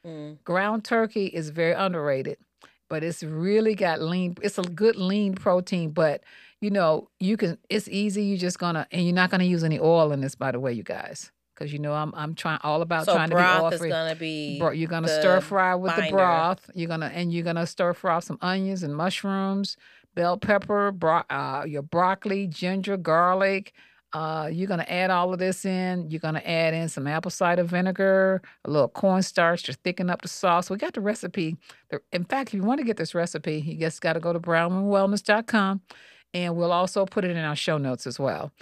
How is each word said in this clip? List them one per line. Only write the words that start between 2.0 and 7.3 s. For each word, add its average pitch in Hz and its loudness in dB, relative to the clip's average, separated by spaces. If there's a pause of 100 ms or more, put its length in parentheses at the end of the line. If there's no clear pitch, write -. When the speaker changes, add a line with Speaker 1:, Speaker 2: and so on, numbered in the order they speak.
Speaker 2:
but 156 -4
it's 165 -6
really 196 2
got 180 0
lean. 175 -2
It's - -2
a 196 -2
good 180 2
lean 196 0
protein, 180 0
but, 156 0 (360)
you 208 -2
know, 170 2 (100)
you 190 2